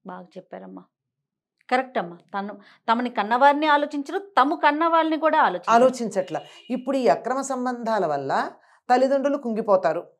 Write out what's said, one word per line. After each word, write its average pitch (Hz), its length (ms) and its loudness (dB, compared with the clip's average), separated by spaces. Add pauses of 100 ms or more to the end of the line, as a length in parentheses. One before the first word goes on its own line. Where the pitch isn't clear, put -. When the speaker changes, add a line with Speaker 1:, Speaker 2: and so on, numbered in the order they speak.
Speaker 1:
బాగా 180 180 -14
చెప్పారమ్మా, 185 600 -18 (840)
కరెక్ట్ 254 280 -2
అమ్మా. 170 200 -8 (200)
తను, 202 200 -10 (320)
తమని 240 200 0
కన్నవారిని 262 560 2
ఆలోచించరు, 294 520 0
తము 302 380 0
కన్నవాళ్ళని 320 600 2
కూడా 311 220 2
ఆలోచించరు. 196 360 2
Speaker 2:
ఆలోచించట్లా. 233 680 0 (280)
ఇప్పుడు 262 260 -4
ఈ 240 120 2
అక్రమ 226 320 0
సంబంధాల 247 680 -4
వల్ల 151 460 -4 (380)
తల్లిదండ్రులు 269 460 2
కుంగిపోతారు. 202 680 0 (140)